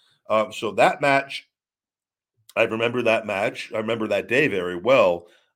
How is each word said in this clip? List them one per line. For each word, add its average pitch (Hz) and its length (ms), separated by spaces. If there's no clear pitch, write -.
Um, 107 240
so 107 200
that 131 280
match, 139 480
I 107 80
remember 117 380
that 110 240
match. 104 480
I 107 40
remember 110 300
that 101 200
day 135 200
very 90 280
well. 95 500